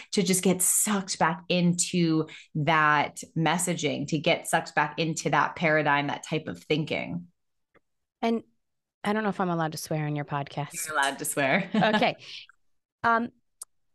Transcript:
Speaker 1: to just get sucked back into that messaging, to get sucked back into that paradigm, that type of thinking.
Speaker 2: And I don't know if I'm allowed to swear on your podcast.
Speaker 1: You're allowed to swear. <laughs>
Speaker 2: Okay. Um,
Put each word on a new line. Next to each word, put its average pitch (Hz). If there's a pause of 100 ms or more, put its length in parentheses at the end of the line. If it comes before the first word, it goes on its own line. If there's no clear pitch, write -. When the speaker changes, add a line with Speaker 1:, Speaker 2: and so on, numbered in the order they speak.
(140)
Speaker 1:
to 202
just 180
get 180
sucked -
back 170
into 175 (300)
that 151 (160)
messaging, 147
to 160
get 156
sucked -
back 151
into 160
that 143
paradigm, 151
that -
type 156
of -
thinking. 151 (960)
Speaker 2:
And 226 (640)
I 202
don't 220
know 214
if 190
I'm 180
allowed 165
to 151
swear 156
on 147
your 143
podcast. 143
Speaker 1:
You're 151
allowed 139
to 151
swear. 147
<laughs> -
Speaker 2:
Okay. 214 (880)
Um, 233 (640)